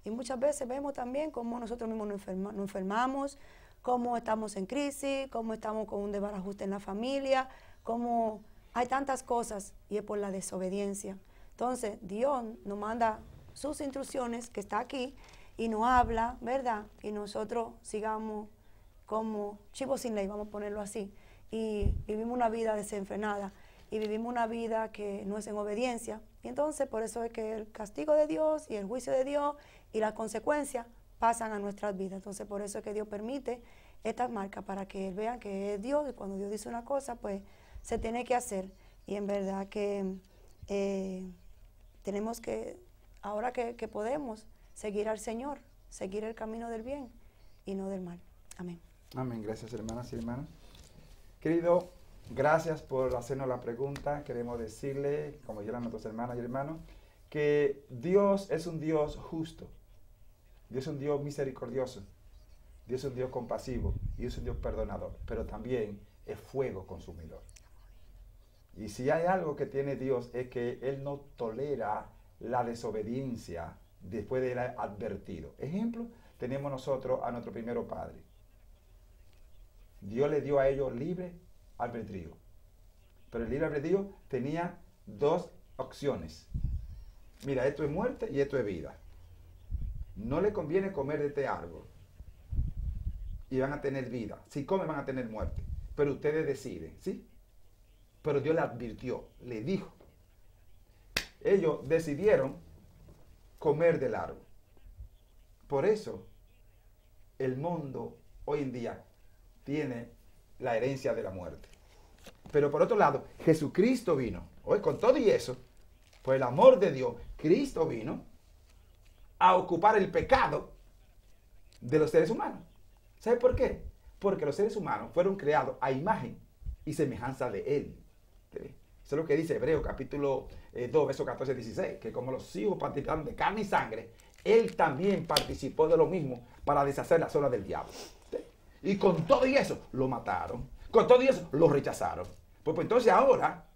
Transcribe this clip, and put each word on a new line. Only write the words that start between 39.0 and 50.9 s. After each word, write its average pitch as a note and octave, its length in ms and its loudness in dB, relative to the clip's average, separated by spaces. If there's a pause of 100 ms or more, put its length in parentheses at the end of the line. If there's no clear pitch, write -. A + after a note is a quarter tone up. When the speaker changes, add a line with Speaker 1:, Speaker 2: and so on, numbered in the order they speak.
Speaker 1:
Y F#3+ 120 -4
en G3+ 100 -4
verdad G3 420 -2
que, G3+ 480 -2 (520)
eh, F#3+ 600 -2 (720)
tenemos G#3+ 380 -4
que, - 400 -6 (400)
ahora G#3+ 320 -4
que, A#3 240 -4
que A3 120 -8
podemos, A3 580 -4 (260)
seguir G#3 380 -4
al A3 80 -2
Señor, B3 400 -6 (320)
seguir G3+ 340 -6
el A3+ 100 -6
camino A3+ 360 -8
del A3+ 120 -6
bien C4 280 -8 (560)
y G3 80 -4
no F#3+ 160 -4
del G3 100 -4
mal. F3 180 -10 (380)
Amén. F3 240 -10 (340)
Speaker 2:
Amén. B2 280 -4
Gracias, A2 320 -6
hermanas A2+ 400 -6
y - 20 -6
hermanos. A#2+ 300 -6 (920)